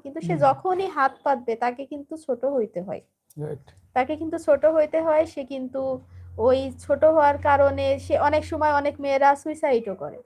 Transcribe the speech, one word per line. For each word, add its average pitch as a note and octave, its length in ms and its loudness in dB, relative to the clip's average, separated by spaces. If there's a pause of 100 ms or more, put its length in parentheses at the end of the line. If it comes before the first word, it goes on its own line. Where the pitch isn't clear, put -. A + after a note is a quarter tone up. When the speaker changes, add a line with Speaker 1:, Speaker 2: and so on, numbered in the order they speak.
Speaker 1:
কিন্তু C#4+ 180 -12
সে D#4 120 -2
Speaker 2:
হুম। D#4 100 0
Speaker 1:
যখনই F4+ 440 2
হাত D4 380 -2
পাতবে, B3 320 -2
তাকে B3 300 -6
কিন্তু D4 300 -12
ছোট B3+ 280 -6
হইতে A#3+ 380 -4
হয়। F#3 180 -12 (380)
Speaker 2:
রাইট। D3+ 360 -12 (200)
Speaker 1:
তাকে C4 220 -2
কিন্তু D#4+ 220 -6
ছোট D4 260 2
হইতে D#4+ 360 2
হয়, D#4+ 260 2
সে C#4+ 180 -10
কিন্তু C4 560 -6 (380)
ওই C4 400 2
ছোট C#4+ 260 0
হওয়ার D4 340 6
কারণে C#4 600 2
সে C4 200 0
অনেক D4+ 260 2
সময় D4+ 280 0
অনেক C#4+ 280 0
মেয়েরা C#4 360 2
সুইসাইডও C#4 580 -2
করে। D3 320 -12